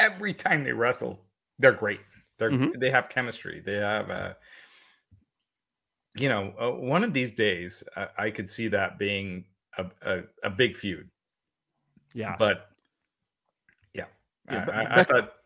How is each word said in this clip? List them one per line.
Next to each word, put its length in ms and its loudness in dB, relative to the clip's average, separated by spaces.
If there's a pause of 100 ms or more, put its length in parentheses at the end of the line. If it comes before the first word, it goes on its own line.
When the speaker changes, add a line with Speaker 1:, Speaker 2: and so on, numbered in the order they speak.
Speaker 1:
every 340 0
time 300 0
they 80 -2
wrestle, 480 0 (400)
they're 120 10
great. 280 -2 (380)
They're, 120 2
Speaker 2:
Mm-hmm. 300 0
Speaker 1:
they 100 2
have 180 4
chemistry. 520 -6
They 140 -4
have, 360 0
uh, 240 -6 (1800)
you 140 0
know, 320 0
uh, 100 0
one 340 0
of 80 -2
these 200 -2
days, 520 -2 (120)
uh, 100 -6 (100)
I 140 -2
could 200 -8
see 180 -4
that 300 0
being 460 -2 (320)
a, 100 -6 (160)
a, 200 -2 (220)
a 60 -2
big 260 0
feud. 320 -8 (1080)
Speaker 2:
Yeah. 240 -6
Speaker 1:
But, 320 2 (1200)
yeah. 120 -8 (460)
Speaker 3:
Yeah, 120 -4
Speaker 1:
I, 20 -4
Speaker 3:
but 100 -4
Speaker 1:
I, 60 0
I 160 2
Speaker 3:
Beck- 120 8
Speaker 1:
thought 240 2 (140)